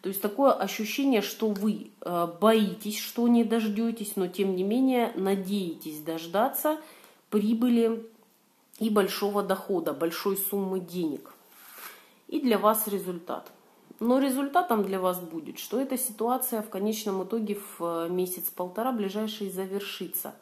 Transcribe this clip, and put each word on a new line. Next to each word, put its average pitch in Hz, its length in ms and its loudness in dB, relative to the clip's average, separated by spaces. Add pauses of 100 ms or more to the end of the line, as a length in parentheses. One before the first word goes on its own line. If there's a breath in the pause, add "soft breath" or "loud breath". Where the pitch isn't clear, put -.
То 190 60 -4
есть 196 140 -4
такое 254 300 4
ощущение, 214 680 2
что - 280 -2
вы, 208 420 0 (100)
э, 175 280 0 (120)
боитесь, 208 580 4
что 240 300 0
не 233 160 6
дождетесь, 220 720 -2
но 185 120 0
тем 190 280 0
не 185 80 0
менее 247 500 2
надеетесь 185 840 -2
дождаться 170 800 -2 (500 loud breath)
прибыли 226 840 2 (680)
и 220 100 0
большого 202 540 2
дохода, 185 500 0
большой 165 440 0
суммы 190 440 -2
денег. 165 520 -4 (960 loud breath)
И 302 120 -2
для 233 180 4
вас 214 300 4
результат. 180 640 -6 (460)
Но 247 200 4
результатом 277 680 2
для 190 140 -2
вас 180 220 0
будет, 160 380 -10
что - 200 -4
эта 269 200 -2
ситуация 240 640 -2
в 214 80 -12
конечном 196 540 -2
итоге 202 320 -2
в, - 280 -10
э, 170 240 -2
месяц-полтора 180 840 -2
ближайший 214 580 -4
завершится. 190 920 -6